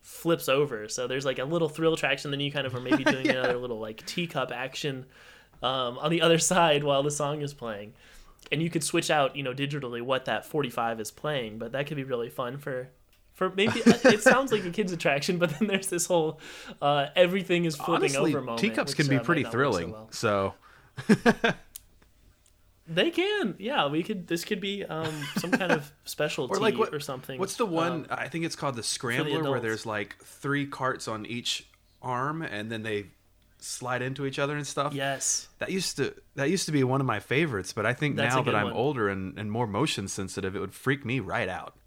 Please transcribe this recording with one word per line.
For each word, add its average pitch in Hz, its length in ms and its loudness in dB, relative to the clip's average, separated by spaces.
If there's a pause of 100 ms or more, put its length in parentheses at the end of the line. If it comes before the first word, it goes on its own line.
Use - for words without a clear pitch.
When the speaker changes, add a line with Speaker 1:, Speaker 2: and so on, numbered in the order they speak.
Speaker 1:
flips - 480 -2
over. 131 400 2
So 127 180 -6
there's, 131 180 -4
like, 131 140 -2
a 127 60 -2
little 165 240 0
thrill 160 280 2
traction, 143 360 0
then 139 80 -2
you 143 100 0
kind 143 160 -2
of 127 80 -4
are 123 60 -4
maybe 127 240 2
doing 135 220 2
Speaker 2:
<laughs> - 0 -
Yeah. 285 80 4
Speaker 1:
another 127 240 0
little, 120 200 -4
like, 110 260 -8
teacup 165 460 -2
action, 131 560 -6 (560)
um, 127 360 0
on 147 120 0
the 170 120 2
other 165 160 8
<laughs> 165 140 2
side 165 300 6
while 139 220 4
the 147 80 2
song 147 280 -2
is 143 140 -6
playing. 107 400 -10 (560)
And 147 100 0
you 165 100 0
could 165 120 -2
switch - 260 0
out, 147 280 4
you 139 80 -6
know, 127 100 -4
digitally 135 480 -4
what 127 220 0
that 110 200 -2
forty-five 117 540 -2
is 107 140 -8
playing, 120 460 -4
but 113 120 -8
that 135 160 -2
could 151 100 -6
be 139 60 -4
really 123 260 -2
fun 127 300 -6
for, 131 300 -8 (460)
for 185 160 0
maybe, 220 300 0
Speaker 2:
<laughs> 226 60 4
Speaker 1:
it 233 340 8
sounds 262 320 6
like 208 120 0
a 175 60 -2
kid's 185 220 -2
attraction, 165 460 0
but 175 200 2
then 214 100 2
there's 190 180 0
this 175 200 -2
whole, 160 320 2 (440)
uh, 143 240 4 (100)
everything 180 480 4
is 156 120 0
flipping - 400 2
Speaker 2:
Honestly, 156 160 4
Speaker 1:
over 143 100 2
moment, 117 160 -4
Speaker 2:
teacups 220 320 2
Speaker 1:
which, - 80 -4
Speaker 2:
can 147 100 6
be 139 60 4
Speaker 1:
uh, 135 60 4
might - 40 -4
Speaker 2:
pretty 160 200 2
Speaker 1:
not 113 100 -6
work 131 180 4
so 92 60 2
Speaker 2:
thrilling, 85 140 -4
Speaker 1:
well. 110 180 -14
Speaker 2:
so. 98 440 2 (540)
<laughs> 226 460 4 (1300)
Speaker 1:
They 180 220 2
can, 359 480 0
yeah. 202 280 0
We 151 160 0
could, 185 240 -6
this 175 180 -4
could 202 160 -2
be, 196 240 -6
um, 156 400 -6 (120)
some 175 160 -2
kind 190 180 2
of 151 280 0
Speaker 2:
<laughs> - 60 -20
Speaker 1:
specialty 151 480 -2
Speaker 2:
Or, 196 60 2
like, 214 180 2
what, 220 160 2
Speaker 1:
or 151 80 -4
something. 135 380 -8
Speaker 2:
what's 185 160 -4
the 247 100 2
one, 170 280 0
Speaker 1:
Um, 160 180 -4
Speaker 2:
I 120 180 -4
think 165 160 -4
it's 165 120 -6
called 139 180 -4
the 117 80 -6
Speaker 1:
for - 0 -
the - 60 -4
Speaker 2:
Scrambler, 139 460 -2
where 139 240 0
Speaker 1:
adults. 117 40 -2
Speaker 2:
there's, 110 240 -2
like, 104 360 -4
three 143 440 -2
carts 131 400 -4
on 107 180 -6
each - 440 -6 (340)
arm, 131 400 -2
and 110 300 -6
then 110 100 -6
they 107 240 -2 (540)
slide 123 420 -4
into 135 240 -4
each 135 140 -4
other 143 160 0
and 147 100 -4
stuff. 143 260 -2
Speaker 1:
Yes. 139 560 -2 (120)
Speaker 2:
That 107 100 -4
used 185 280 -2
to, 123 140 0 (220)
that 139 160 0
used 185 160 2
to 160 60 -4
be 143 100 4
one 131 180 4
of 135 60 0
my 110 140 0
favorites, 123 520 0
but 107 140 0
I 123 80 2
think 143 220 -2
Speaker 1:
That's 123 180 2
a 131 40 4
Speaker 2:
now 131 40 2
that 127 80 2
Speaker 1:
good 110 60 2
Speaker 2:
I'm 104 80 4
Speaker 1:
one. 120 100 -2
Speaker 2:
older 123 340 2
and, 95 300 -4
and 107 120 -4
more 113 180 -2
motion 104 400 0
sensitive, 95 480 -4
it - 20 -4
would 92 160 -6
freak 139 300 -2
me 127 160 -2
right 101 280 -2
out. 90 280 -8 (100)